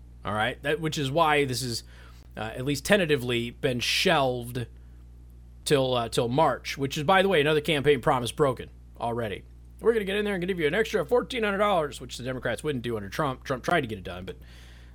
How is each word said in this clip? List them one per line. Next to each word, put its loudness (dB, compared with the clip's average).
all -4
right? -2
That, -2
which -4
is -2
why 4
this -4
is, -4
uh, -6
at -6
least -2
tentatively 2
been -2
shelved 0
till, 2
uh, 0
till 0
March, 0
which -4
is, -4
by 6
the 4
way, 6
another 4
campaign 2
promise 2
broken 0
already. -4
"We're 4
gonna 0
get -2
in 0
there -2
and -4
give -2
you 2
an 0
extra 0
fourteen 0
hundred 0
dollars," 2
which -14
the -10
Democrats -4
wouldn't -2
do -4
under -8
Trump. -4
Trump -6
tried 2
to -4
get -8
it -14
done, -10
but -12